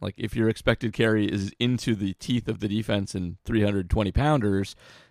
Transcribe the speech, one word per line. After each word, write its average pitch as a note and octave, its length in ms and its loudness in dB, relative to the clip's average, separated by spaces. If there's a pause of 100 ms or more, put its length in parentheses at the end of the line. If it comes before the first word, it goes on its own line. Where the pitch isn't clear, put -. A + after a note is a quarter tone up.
Like, G2 160 -6
if - 180 -6
your A2+ 140 2
expected A2+ 440 0
carry A2 380 2
is G2 300 -2
into A#2+ 340 2
the G2 200 -2
teeth - 340 -4
of G#2+ 100 -4
the G2 80 -4
defense G#2 480 -2
and F2+ 300 -6
three A2+ 180 2
hundred G2+ 260 0
twenty G2+ 220 2
pounders, G#2 640 2 (360)